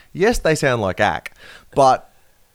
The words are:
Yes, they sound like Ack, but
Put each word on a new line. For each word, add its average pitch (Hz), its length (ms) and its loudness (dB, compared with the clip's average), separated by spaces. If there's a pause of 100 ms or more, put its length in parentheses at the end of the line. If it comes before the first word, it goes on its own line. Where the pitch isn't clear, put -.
(140)
Yes, 202 260 0
they 156 160 0
sound 127 260 -2
like 95 180 -4
Ack, 95 360 -2 (400)
but 131 360 2 (440)